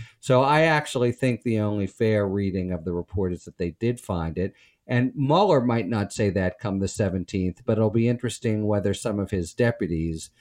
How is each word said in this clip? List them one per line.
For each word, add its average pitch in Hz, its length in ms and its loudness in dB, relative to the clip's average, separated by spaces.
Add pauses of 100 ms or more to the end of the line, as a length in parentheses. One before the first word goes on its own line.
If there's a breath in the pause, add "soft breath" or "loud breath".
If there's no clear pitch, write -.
(200 loud breath)
So 131 220 2
I 151 200 4
actually 147 500 2
think 120 320 -2
the 113 160 0
only 104 260 0
fair 107 420 0
reading 95 440 -2
of 85 140 -4
the 87 80 -4
report 90 400 -4
is 85 100 -10
that - 140 -18
they 87 140 -2
did 120 280 -2
find 82 380 -4
it. 90 160 -2 (340 soft breath)
And 127 280 0
Mueller 156 460 4
might 117 260 0
not 104 260 -2
say 104 160 2
that 90 300 0
come 98 200 -2
the 95 80 0
seventeenth, 92 800 -2
but 113 120 0
it'll 110 120 2
be 117 180 2
interesting 113 580 -2
whether 101 280 0
some 104 260 -4
of 98 120 -4
his 90 220 -4
deputies 82 760 -2 (120)